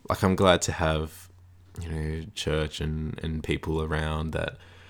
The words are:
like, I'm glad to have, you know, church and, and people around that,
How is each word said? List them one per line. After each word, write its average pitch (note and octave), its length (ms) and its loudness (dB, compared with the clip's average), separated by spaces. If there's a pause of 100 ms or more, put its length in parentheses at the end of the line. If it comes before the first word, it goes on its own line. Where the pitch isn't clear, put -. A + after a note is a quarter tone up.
(100)
like, - 120 -2
I'm F#2+ 140 6
glad F2+ 240 8
to - 120 -2
have, D#2 580 -2 (500)
you E2 80 -10
know, D#2+ 340 -4 (120)
church D#2 480 -2
and, D#2 400 -4
and D#2+ 200 -4
people D#2 400 -2
around D#2 500 -2
that, - 260 -4 (320)